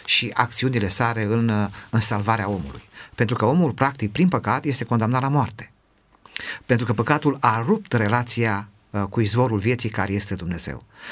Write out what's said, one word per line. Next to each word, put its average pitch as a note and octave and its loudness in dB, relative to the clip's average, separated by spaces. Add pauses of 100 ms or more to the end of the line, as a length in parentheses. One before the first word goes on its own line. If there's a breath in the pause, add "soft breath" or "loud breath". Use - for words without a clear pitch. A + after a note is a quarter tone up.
și - 0
acțiunile A#2+ 0
sale A#2 0
în, A2+ 2
uh, G#2 2 (240 loud breath)
în A2 2
salvarea G#2+ 2
omului. E2 -6 (260 loud breath)
Pentru A#2+ 0
că - 0
omul, D3 4
practic, C3+ -2
prin E3 4
păcat, C3 0
este C3+ 0
condamnat A#2 0
la C3+ -2
moarte. C3+ -2 (920 loud breath)
Pentru C3 2
că A2 0
păcatul C#3 0
a A2+ 2
rupt G#3 0
relația, A2+ 0 (220)
uh, G2+ -2
cu A#2+ -2
izvorul A2 2
vieții, A#2 0
care G2 -2
este G2+ -2
Dumnezeu. E2 -8 (280 loud breath)